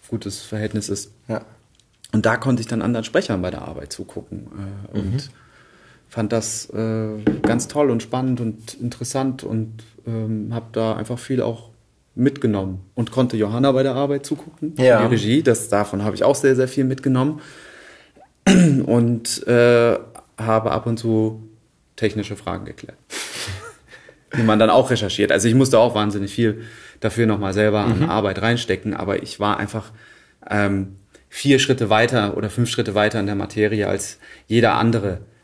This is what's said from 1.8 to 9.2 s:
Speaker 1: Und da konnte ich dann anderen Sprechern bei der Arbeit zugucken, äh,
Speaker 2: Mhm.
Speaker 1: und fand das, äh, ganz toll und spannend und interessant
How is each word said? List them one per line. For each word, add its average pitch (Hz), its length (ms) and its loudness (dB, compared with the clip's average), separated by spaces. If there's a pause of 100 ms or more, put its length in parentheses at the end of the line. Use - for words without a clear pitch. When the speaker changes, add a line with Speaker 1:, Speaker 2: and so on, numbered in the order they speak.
Speaker 1:
Und 110 140 2
da 113 100 4
konnte 123 240 0
ich 113 80 -8
dann 113 140 -4
anderen 113 220 -2
Sprechern - 380 -2
bei 90 80 -2
der - 120 -10
Arbeit - 300 -12
zugucken, - 540 -14 (460)
äh, 104 60 -4
Speaker 2:
Mhm. 98 60 -4
Speaker 1:
und 120 260 -4 (800)
fand 110 220 -4
das, - 380 -4
äh, 110 400 -4 (320)
ganz 117 280 0
toll 147 220 2
und 117 120 0
spannend 127 400 -2
und 110 320 -8
interessant 127 680 -4